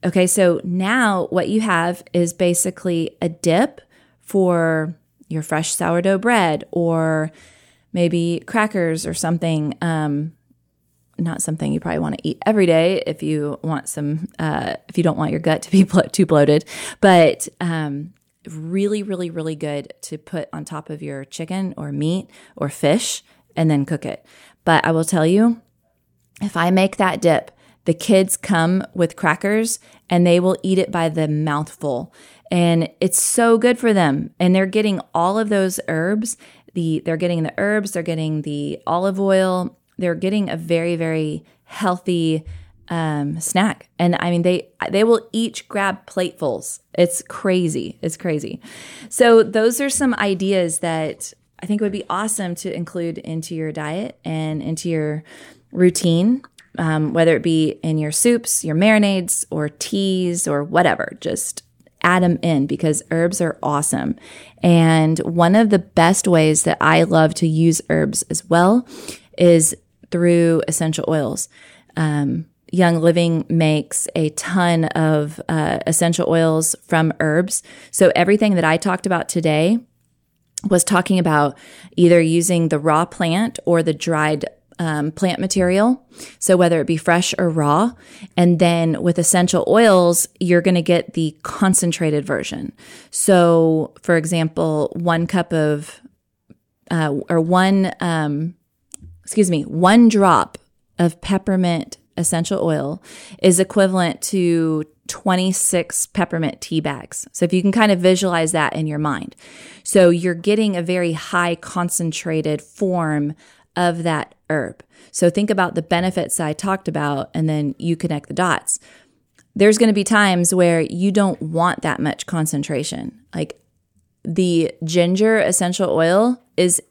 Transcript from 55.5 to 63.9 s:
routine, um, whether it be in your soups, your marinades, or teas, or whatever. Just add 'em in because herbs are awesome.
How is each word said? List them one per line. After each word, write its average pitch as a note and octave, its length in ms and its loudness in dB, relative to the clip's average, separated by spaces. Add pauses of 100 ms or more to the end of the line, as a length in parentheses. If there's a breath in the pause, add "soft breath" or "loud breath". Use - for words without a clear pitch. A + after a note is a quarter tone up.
routine, F3+ 720 2 (340)
um, D#3 360 -2
whether E3 220 4
it - 80 -2
be D#3+ 400 0
in D#3 140 -2
your D3+ 140 -4
soups, A#3 520 0
your D#3 120 -4
marinades, G3 760 2
or D3+ 180 -4
teas, F#3 800 -4
or D3 160 -2
whatever. E3 560 0
Just - 440 -8 (400)
add F3+ 200 4
'em F3 180 0
in D3 260 0
because D3+ 440 -2
herbs E3+ 300 0
are E3 200 -2
awesome. C#3+ 540 -4 (480 loud breath)